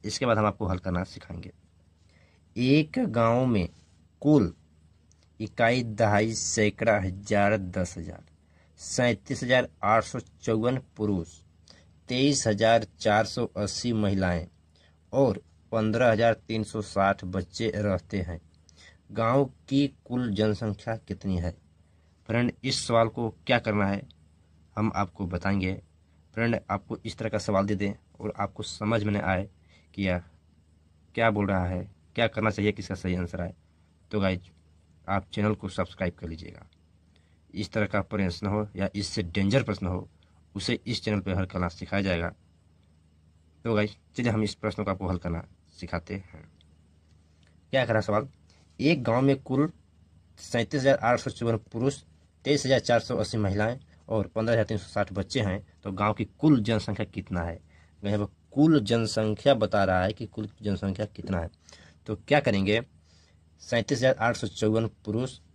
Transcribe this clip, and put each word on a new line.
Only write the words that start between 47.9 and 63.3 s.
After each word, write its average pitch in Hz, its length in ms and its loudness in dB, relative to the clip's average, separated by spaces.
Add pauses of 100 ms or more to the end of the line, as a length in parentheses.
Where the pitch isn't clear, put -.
रहा 107 100 4
सवाल? 107 260 0 (500)
एक 143 240 2
गांव 117 200 2
में 135 160 4
कुल 143 320 -2 (680)
सैंतीस 120 420 -2
हजार 135 180 4
आठ 117 220 2
सौ 120 100 -6
चौवन 117 340 -2
पुरुष, 127 320 -4 (480)
तेईस 139 220 2
हजार 127 140 4
चार 117 200 4
सौ 123 160 -6
अस्सी 110 220 -2
महिलाएं 104 400 0 (300)
और 107 200 -2
पन्द्रह 113 260 0
हजार 110 100 2
तीन 107 140 -4
सौ 90 80 -10
साठ 101 260 -4
बच्चे 98 280 -4
हैं, 101 260 -2 (160)
तो 101 100 -8
गांव 104 200 0
की 107 120 -4 (140)
कुल 147 240 6
जनसंख्या 107 440 -2
कितना 90 360 -6
है? 85 160 -8 (440)
यहाँ 101 160 0
पर 104 60 -2 (280)
कुल 151 300 6
जनसंख्या 110 720 2
बता 107 300 2
रहा 92 180 2
है 101 100 0
कि 113 140 -8
कुल 104 220 -10 (140)
जनसंख्या 101 440 -2
कितना - 320 -6
है। 85 120 -6 (560)
तो 104 120 -6
क्या 143 220 4
करेंगे, 104 400 2 (840)